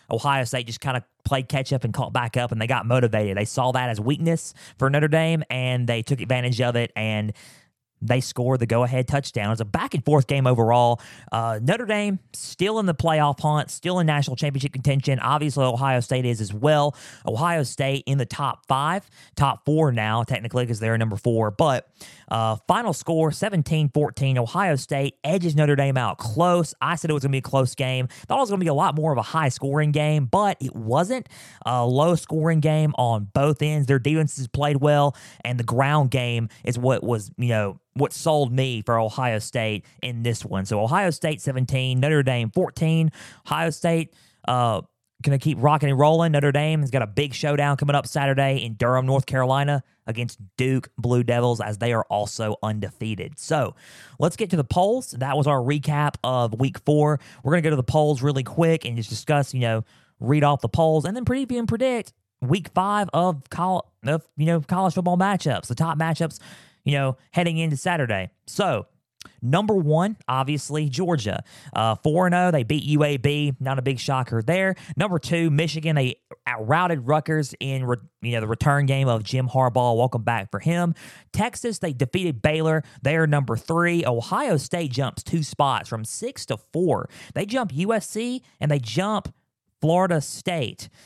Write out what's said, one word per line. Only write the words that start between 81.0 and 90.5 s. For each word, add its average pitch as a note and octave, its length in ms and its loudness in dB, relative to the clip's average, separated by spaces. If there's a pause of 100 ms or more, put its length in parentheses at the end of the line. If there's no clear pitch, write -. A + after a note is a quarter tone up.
Texas, A#3 460 -4
they E3 160 -4
defeated C3+ 480 -2
Baylor. D#3 420 0 (200)
They D3 120 0
are D#3+ 120 2
number C3+ 300 0
three. E3+ 460 0
Ohio F#3 540 0
State E3 340 -4
jumps B2+ 300 -4
two D#3+ 220 -4
spots C3+ 440 -2
from A2 160 -8
six - 440 -10
to A2+ 100 -4
four. D#3+ 540 -2 (240)
They F3+ 100 -4
jump G#3+ 300 -4
U F#3+ 180 -2
S G#3+ 160 -4
C A#3+ 320 -6 (180)
and D3+ 120 0
they D3 80 2
jump F3 520 -4 (500)
Florida F3 400 2
State. - 680 -8 (160)